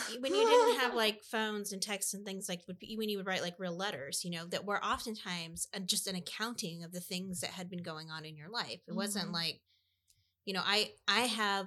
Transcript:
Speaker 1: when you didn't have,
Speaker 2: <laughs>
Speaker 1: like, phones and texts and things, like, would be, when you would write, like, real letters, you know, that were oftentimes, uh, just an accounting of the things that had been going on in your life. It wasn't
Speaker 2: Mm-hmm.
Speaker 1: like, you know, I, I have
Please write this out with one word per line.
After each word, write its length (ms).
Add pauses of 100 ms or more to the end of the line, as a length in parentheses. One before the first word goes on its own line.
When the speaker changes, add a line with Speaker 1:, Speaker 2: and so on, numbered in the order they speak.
(200)
Speaker 1:
when 120
you 160
didn't 320
have, 140
Speaker 2:
<laughs> 0
Speaker 1:
like, 300
phones 480
and 100
texts 320
and 100
things, 240
like, 200
would 100
be, 180
when 120
you 100
would 80
write, 160
like, 160
real 180
letters, 480
you 60
know, 160
that 180
were 180
oftentimes, 920
uh, 60
just 260
an 80
accounting 680
of 80
the 80
things 400
that 100
had 180
been 140
going 280
on 140
in 120
your 120
life. 380
It 80
wasn't 320
Speaker 2:
Mm-hmm. 80
Speaker 1:
like, 260 (880)
you 80
know, 100
I, 280 (160)
I 140
have 440